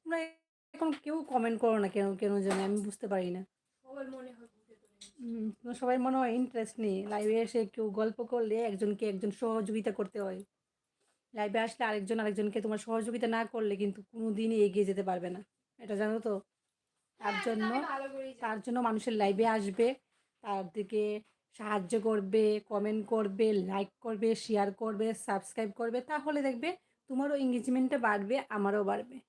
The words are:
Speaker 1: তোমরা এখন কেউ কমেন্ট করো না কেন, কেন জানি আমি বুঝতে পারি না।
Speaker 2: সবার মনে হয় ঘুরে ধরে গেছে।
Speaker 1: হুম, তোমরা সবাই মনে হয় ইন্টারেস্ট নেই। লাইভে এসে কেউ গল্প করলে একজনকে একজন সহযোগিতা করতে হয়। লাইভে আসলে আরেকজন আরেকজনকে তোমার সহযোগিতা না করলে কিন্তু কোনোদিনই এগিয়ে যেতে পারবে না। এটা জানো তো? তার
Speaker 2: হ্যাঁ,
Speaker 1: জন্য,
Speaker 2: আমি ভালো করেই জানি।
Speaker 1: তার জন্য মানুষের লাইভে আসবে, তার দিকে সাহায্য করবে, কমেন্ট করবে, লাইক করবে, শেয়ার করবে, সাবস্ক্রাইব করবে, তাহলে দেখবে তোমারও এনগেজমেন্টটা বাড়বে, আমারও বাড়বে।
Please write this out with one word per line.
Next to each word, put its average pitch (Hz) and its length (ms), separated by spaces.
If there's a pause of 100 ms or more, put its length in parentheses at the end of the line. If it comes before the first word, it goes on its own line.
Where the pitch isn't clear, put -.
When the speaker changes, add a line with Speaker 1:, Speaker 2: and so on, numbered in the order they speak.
Speaker 1:
তোমরা 330 180 (560)
এখন 320 160 (140)
কেউ 302 120 (160)
কমেন্ট 226 280
করো 226 180
না 202 100
কেন, 196 180 (100)
কেন 202 160 (140)
জানি 190 220
আমি 208 180
বুঝতে 208 260
পারি 185 240
না। 190 60 (420)
Speaker 2:
সবার 269 300
মনে 254 140
হয় 247 80
ঘুরে 233 160
ধরে - 280
গেছে। - 260 (100)
Speaker 1:
হুম, 233 280 (120)
তোমরা 240 240
সবাই 254 160 (100)
মনে 262 140
হয় 240 200
ইন্টারেস্ট 233 440
নেই। 196 140 (140)
লাইভে 214 320
এসে 226 160 (140)
কেউ 220 120 (140)
গল্প 220 180 (140)
করলে 226 240 (120)
একজনকে 208 440
একজন 190 180 (100)
সহযোগিতা 220 520
করতে 196 280
হয়। 190 200 (920)
লাইভে 208 320
আসলে 226 240
আরেকজন 214 300
আরেকজনকে 208 440
তোমার 214 220
সহযোগিতা 226 500
না 226 60 (120)
করলে 220 220
কিন্তু 202 240 (120)
কোনোদিনই 226 540
এগিয়ে 190 240
যেতে 190 180
পারবে 180 220
না। 185 100 (380)
এটা 214 180
জানো 214 240
তো? 220 120 (880)
তার 208 140
Speaker 2:
হ্যাঁ, - 120
Speaker 1:
জন্য, 220 240
Speaker 2:
আমি 254 100 (120)
ভালো 269 220
করেই 269 180
জানি। - 100
Speaker 1:
তার 220 220
জন্য 240 140 (100)
মানুষের 220 340
লাইভে 202 240 (100)
আসবে, 202 300 (580)
তার 196 200 (100)
দিকে 214 280 (580)
সাহায্য 208 400
করবে, 214 440 (260)
কমেন্ট 214 320 (100)
করবে, 214 340 (240)
লাইক 196 200 (140)
করবে, 220 240 (160)
শেয়ার 202 240 (140)
করবে, 220 240 (200)
সাবস্ক্রাইব 202 440 (100)
করবে, 233 180 (120)
তাহলে 294 280 (100)
দেখবে 254 200 (420)
তোমারও 277 320
এনগেজমেন্টটা 254 640
বাড়বে, 208 300 (200)
আমারও 202 340
বাড়বে। 233 260 (120)